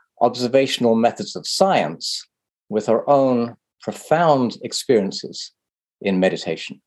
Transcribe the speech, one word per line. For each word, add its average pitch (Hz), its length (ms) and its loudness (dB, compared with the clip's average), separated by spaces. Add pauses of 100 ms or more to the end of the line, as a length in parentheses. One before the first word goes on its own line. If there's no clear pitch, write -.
(220)
observational 123 720 2
methods 113 420 0
of 87 120 -10
science 123 760 0 (460)
with 107 160 -2
her 117 240 0
own 127 460 2 (260)
profound 143 800 0
experiences - 920 -2 (480)
in 95 200 0
meditation. 85 680 -2